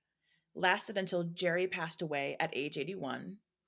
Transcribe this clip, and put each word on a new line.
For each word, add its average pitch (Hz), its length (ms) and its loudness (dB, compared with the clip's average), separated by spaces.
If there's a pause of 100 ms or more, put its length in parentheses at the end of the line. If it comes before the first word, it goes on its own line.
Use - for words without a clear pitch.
(560)
lasted 190 420 2
until 180 260 2
Jerry 175 420 2
passed 175 360 -4
away 143 380 0
at 160 140 2
age 151 240 -2
eighty-one, 165 580 -4 (320)